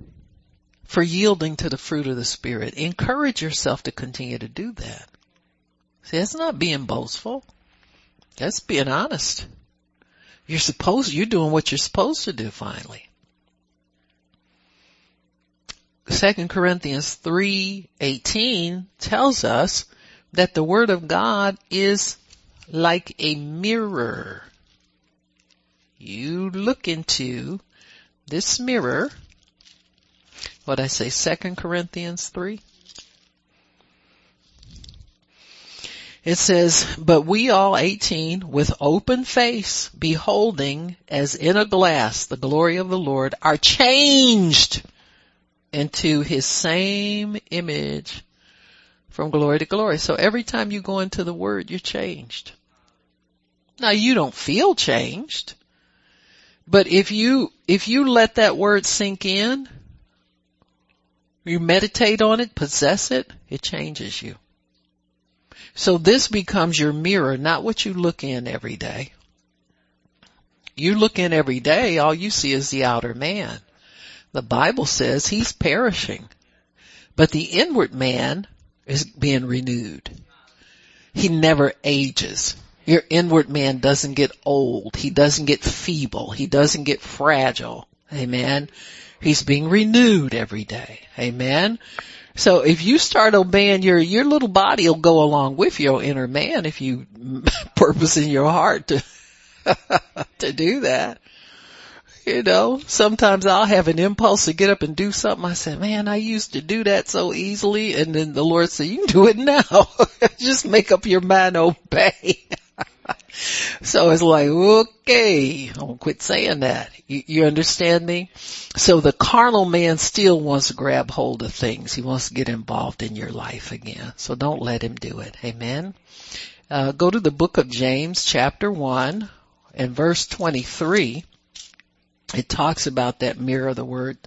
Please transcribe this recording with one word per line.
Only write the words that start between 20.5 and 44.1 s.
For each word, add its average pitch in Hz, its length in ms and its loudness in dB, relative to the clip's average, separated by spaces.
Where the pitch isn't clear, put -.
the 160 100 0
Word 208 280 2
of 170 160 -2
God 196 500 0
is 196 460 -2
like 165 480 -2
a 156 180 -4
mirror. 165 1080 -6
You 147 540 -8
look 202 360 -4
into 147 720 -6
this 165 320 -4
mirror. 247 500 -2
What 135 140 -4
I 135 80 -2
say, 127 220 -6
Second 175 480 -4
Corinthians 175 720 -8
three? 196 300 -10
It 175 140 0
says, 175 480 2
"But 160 240 4
we 214 300 0
all," 196 260 4
eighteen, 175 720 -4
"with 143 300 0
open 208 460 0
face, 240 640 -2
beholding 165 1080 -2
as 143 280 -2
in 175 200 2
a 208 100 2
glass 165 600 2
the 135 100 -10
glory 151 420 0
of 185 120 -6
the 185 80 -2
Lord, 135 460 -2
are 156 140 2
changed 254 1200 4